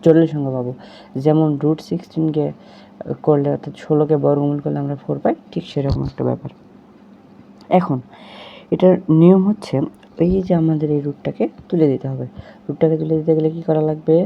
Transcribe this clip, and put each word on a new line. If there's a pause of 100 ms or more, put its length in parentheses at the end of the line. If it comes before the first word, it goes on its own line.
জটিল
সংখ্যা
পাবো। (520)
যেমন (140)
রুট (100)
সিক্সটিনকে (800)
করলে,
অর্থাৎ (100)
ষোলোকে (100)
বর্গমূল
করলে
আমরা
ফোর
পাই, (180)
ঠিক
সেরকম
একটা
ব্যাপার। (1300)
এখন (760)
এটার (260)
নিয়ম
হচ্ছে (480)
এই
যে (100)
আমাদের
এই
রুটটাকে (240)
তুলে
দিতে
হবে। (400)
রুটটাকে
তুলে
দিতে
গেলে
কী
করা
লাগবে?